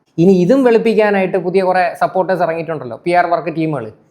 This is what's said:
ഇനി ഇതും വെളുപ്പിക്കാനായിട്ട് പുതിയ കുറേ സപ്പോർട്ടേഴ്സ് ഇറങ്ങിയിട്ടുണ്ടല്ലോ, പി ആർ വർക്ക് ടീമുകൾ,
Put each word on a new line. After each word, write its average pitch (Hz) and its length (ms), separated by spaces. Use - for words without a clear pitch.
ഇനി 190 100
ഇതും 262 220
വെളുപ്പിക്കാനായിട്ട് 208 760
പുതിയ 185 220
കുറേ 180 160
സപ്പോർട്ടേഴ്സ് 175 440
ഇറങ്ങിയിട്ടുണ്ടല്ലോ, 156 600
പി 175 140
ആർ 175 140
വർക്ക് 165 240
ടീമുകൾ, 156 280